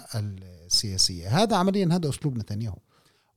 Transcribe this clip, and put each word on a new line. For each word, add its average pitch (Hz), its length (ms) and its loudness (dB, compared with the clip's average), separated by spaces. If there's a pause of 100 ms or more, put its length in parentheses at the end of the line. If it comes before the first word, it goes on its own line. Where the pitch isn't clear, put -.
(160)
السياسية. 95 1300 0
هذا 226 120 2
عمليًا، 190 360 2
هذا 170 180 2
أسلوب 135 280 -4
نتنياهو، 107 400 -6 (600)